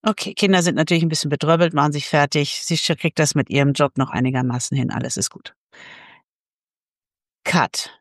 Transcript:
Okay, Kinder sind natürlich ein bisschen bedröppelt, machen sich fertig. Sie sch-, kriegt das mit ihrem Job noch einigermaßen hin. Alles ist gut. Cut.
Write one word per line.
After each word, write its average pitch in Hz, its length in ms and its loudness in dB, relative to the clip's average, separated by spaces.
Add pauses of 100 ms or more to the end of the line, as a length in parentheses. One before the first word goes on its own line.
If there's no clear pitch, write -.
Okay, 208 320 -4
Kinder 190 280 4
sind 165 140 2
natürlich 165 260 2
ein 165 60 2
bisschen 156 220 -2
bedröppelt, 165 440 2
machen 147 180 2
sich 147 160 -6
fertig. 147 540 0
Sie 165 140 -4
sch-, - 200 -2
kriegt - 220 -4
das 151 160 2
mit - 160 0
ihrem 139 220 2
Job 139 260 0
noch - 120 -2
einigermaßen 127 640 -2
hin. 120 140 0
Alles 120 260 -6
ist - 140 -6
gut. - 240 -20 (1900)
Cut. - 460 -2 (100)